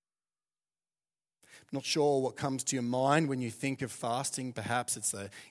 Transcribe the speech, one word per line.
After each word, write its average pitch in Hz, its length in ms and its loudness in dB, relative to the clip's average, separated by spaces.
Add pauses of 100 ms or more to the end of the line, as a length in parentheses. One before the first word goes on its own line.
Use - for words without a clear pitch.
(1700)
Not 139 120 -6
sure 143 360 4
what 127 160 0
comes 135 280 -2
to - 120 -2
your 127 60 -2
mind 135 460 4
when 135 120 -2
you 120 100 -2
think 135 300 -4
of 127 120 -4
fasting. 127 600 -2
Perhaps 120 440 -2
it's - 160 -2
the 98 180 -10 (200)